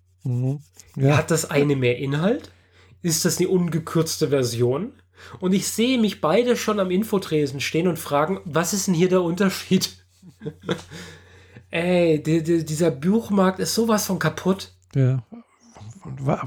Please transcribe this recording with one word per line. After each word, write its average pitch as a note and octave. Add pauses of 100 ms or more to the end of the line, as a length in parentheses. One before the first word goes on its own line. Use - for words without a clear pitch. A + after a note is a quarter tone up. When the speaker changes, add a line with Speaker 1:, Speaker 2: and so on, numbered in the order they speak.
(240)
Speaker 1:
Mhm. B2+ (360)
Ja. C#3
Speaker 2:
Hat D#3
das D#3
eine C#3+
mehr B2
Inhalt? E3 (520)
Ist D#3+
das F#3
eine F3+
ungekürzte D#3+
Version? B2+ (460)
Und F#3
ich -
sehe B3
mich G#3+
beide A3+
schon G#3
am F#3
Infotresen D#3+
stehen E3
und D#3+
fragen, D#3
"Was D#3+
ist G3
denn F#3+
hier F3
der F#3
Unterschied?" F#3 (360)
<laughs> -
Ey, E3+
die, D#3+
die, E3
dieser D#3
Buchmarkt F#3+
ist F3
sowas A3
von F3+
kaputt. F#3 (220)
Speaker 1:
Ja. C3 (800)
Und C3+
wa-, D#3